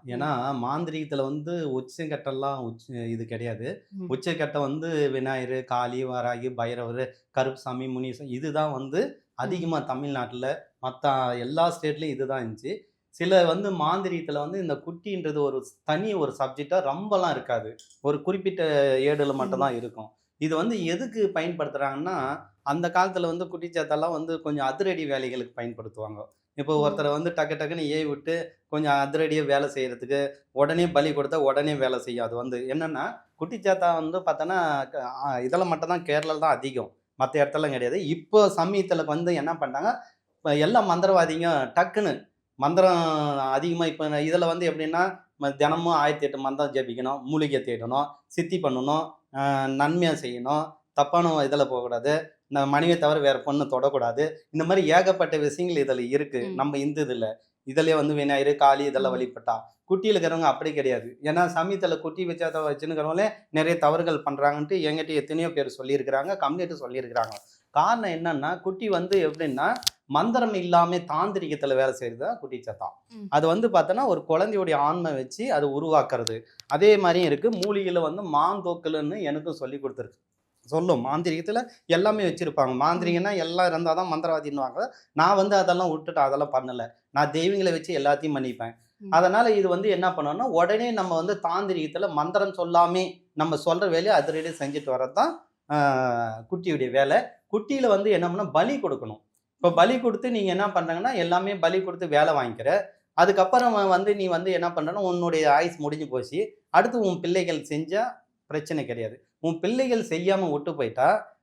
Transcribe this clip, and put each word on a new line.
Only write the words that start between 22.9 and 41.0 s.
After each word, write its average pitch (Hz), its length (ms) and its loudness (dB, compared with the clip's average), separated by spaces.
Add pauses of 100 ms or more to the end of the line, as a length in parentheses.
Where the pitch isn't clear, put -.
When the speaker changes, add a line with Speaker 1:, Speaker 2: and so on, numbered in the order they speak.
Speaker 1:
வந்து 170 200 -4
குட்டிச்சாத்தாலாம் 165 640 -4
வந்து 160 300 -4
கொஞ்சம் 147 240 -2
அதிரடி 160 400 -2
வேலைகளுக்கு 127 500 -4
பயன்படுத்துவாங்க. 110 640 -10 (340)
இப்போ 143 180 -2
Speaker 2:
ம். 151 80 2
Speaker 1:
ஒருத்தரை 147 300 0
வந்து 160 180 -2
டக்கு 156 280 -2
டக்குன்னு 156 300 -4
ஏவி 156 180 -2
விட்டு 156 460 -6 (160)
கொஞ்சம் 151 260 0
அதிரடியா 151 520 2
வேலை 139 240 2
செய்யறதுக்கு, 131 600 -4 (220)
உடனே 160 360 2
பலி 147 240 2
கொடுத்தா 143 240 -2
உடனே 147 400 2
வேலை 127 240 0
செய்யும். 120 260 -6
அது 113 100 -6
வந்து 123 220 -6
என்னன்னா, 151 580 -4 (240)
குட்டிச்சாத்தா 185 540 0
வந்து 165 260 -4
பார்த்தோன்னா, 160 720 -2
க-, 143 120 -8
ஆ, 131 360 -6
இதுல 151 280 0
மட்டும்தான், 170 380 -2
கேரளால 151 360 -2
தான் 156 180 2
அதிகம், 127 340 -6 (320)
மத்த 135 120 0
இடத்துலலாம் 147 340 2
கிடையாது. 135 380 -2
இப்போ 170 400 4
சமீபத்துல 180 580 0
வந்து 170 280 0
என்ன 156 200 -2
பண்ணாங்க, 160 420 -2 (400)
இப்ப 147 200 0
எல்லா 196 340 4
மந்திரவாதிங்க 170 840 4